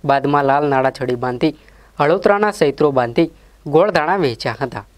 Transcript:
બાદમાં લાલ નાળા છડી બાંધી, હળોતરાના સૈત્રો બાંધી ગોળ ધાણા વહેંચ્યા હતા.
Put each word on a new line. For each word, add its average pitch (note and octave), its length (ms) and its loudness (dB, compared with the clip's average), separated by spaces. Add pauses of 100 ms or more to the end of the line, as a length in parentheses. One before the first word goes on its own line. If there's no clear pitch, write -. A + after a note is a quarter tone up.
બાદમાં C#3 420 0
લાલ C#3+ 260 2
નાળા C3 260 0
છડી B2+ 260 -4
બાંધી, B2+ 300 -2 (440)
હળોતરાના G3 600 2
સૈત્રો D3 320 2
બાંધી C3 400 0 (340)
ગોળ D#3+ 300 2
ધાણા E3+ 260 0
વહેંચ્યા A#2+ 380 -4
હતા. A#2+ 240 -8 (140)